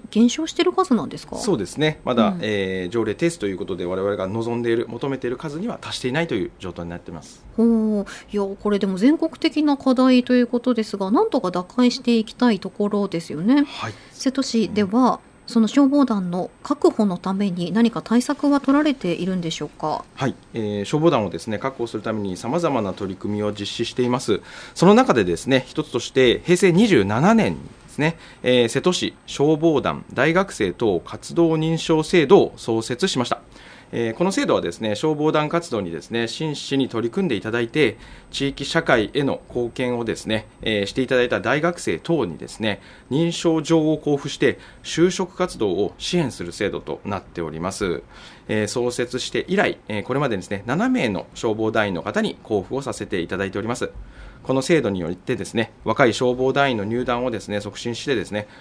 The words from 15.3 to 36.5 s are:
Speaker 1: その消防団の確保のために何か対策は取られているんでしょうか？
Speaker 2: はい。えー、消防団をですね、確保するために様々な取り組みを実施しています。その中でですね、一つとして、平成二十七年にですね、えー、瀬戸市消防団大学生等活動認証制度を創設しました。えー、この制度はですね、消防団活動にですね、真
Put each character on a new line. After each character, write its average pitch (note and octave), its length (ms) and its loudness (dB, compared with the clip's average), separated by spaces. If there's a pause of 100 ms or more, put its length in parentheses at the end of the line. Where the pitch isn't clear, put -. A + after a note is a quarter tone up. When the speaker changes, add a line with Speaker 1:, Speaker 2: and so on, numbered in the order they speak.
Speaker 1:
そ - 120 0
の A3 80 6
消 C4+ 240 4
防 C#4+ 140 4
団 G3 260 0
の F3 180 -2 (140)
確 - 280 2
保 G#3+ 160 2
の F3+ 120 -2
た F#3+ 160 -4
め G3+ 160 0
に F3 220 -4
何 A3+ 180 4
か D#3+ 120 -4
対 A#3+ 200 2
策 C#4+ 280 -2
は C#4+ 100 4
取 C#4 120 2
ら D4 120 4
れ D4 100 2
て F3+ 160 -4
い F3 160 -2
る F#3+ 80 -2
ん F#3 60 -2
で E3 100 -4
し - 100 -6
ょ D3+ 40 -6
う D3 40 -6
か？ - 360 -4 (100)
Speaker 2:
は C#3 140 -2
い。 - 80 -4 (180)
え G#2 280 -2
ー、 - 20 -6
消 D3+ 180 0
防 E3 80 6
団 A#2+ 160 4
を F2 40 -4
で E2+ 100 -8
す - 80 -10
ね、 G#2 100 -2
確 B2+ 200 -6
保 A#2 100 -4
す - 80 -6
る G#2 80 -8
た A2 80 -4
め G#2+ 80 -4
に F#2+ 160 -4
様 B2 240 -4
々 C#3 220 0
な G2 100 -2
取 F#2+ 220 -6
り - 20 -10
組 G#2 220 -4
み G#2 40 -2
を G#2 80 0
実 G2+ 160 -6
施 - 180 -6
し - 80 -6
て B2+ 120 0
い A#2+ 40 0
ま B2 120 0
す。 - 220 -2 (340)
そ E3 100 4
の G3+ 80 10
中 B3 180 6
で A2+ 120 4
で F2 120 0
す - 120 -6
ね、 B2+ 180 4
一 - 160 -4
つ - 80 -16
と B2+ 80 -2
し - 140 -6
て、 B2 320 6
平 F3 120 4
成 F#3 160 6
二 G3 140 6
十 C#3+ 180 4
七 B2+ 300 4
年 C#3 200 2
に C2+ 40 -8
で C#2 60 -14 (240)
す - 100 -10
ね、 D#3 180 0 (280)
え B2 220 4
ー、 - 20 -2
瀬 C3+ 120 -2
戸 F3+ 120 2
市 A2+ 220 -4 (120)
消 D3+ 340 2
防 D#3 200 4
団 E2 240 -2 (100)
大 D3+ 200 2
学 F#3+ 180 0
生 F#2+ 180 0
等 F#2+ 340 0
活 - 300 -14
動 E3 200 4
認 D#3+ 240 0
証 D#3 260 2
制 D#3+ 240 4
度 G3 100 8
を A#2 180 4
創 A2+ 240 -2
設 B2+ 280 -2
し F3+ 100 -2
ま B2 60 0
し - 40 -6
た。 - 120 -4 (520)
え A#2 200 -2
ー、 - 20 -14
こ - 80 -4
の F#3 80 2
制 C#4 160 -2
度 D3 80 2
は F#2+ 60 2
で F2 100 -2
す - 100 -10
ね、 G#2+ 140 -2
消 D#3 240 0
防 D3+ 140 2
団 D3+ 160 0
活 E3+ 200 -2
動 A2+ 120 -2
に F2+ 100 -4
で E2 100 -8
す - 120 -14
ね、 A#2 160 -2
真 D#3 240 -6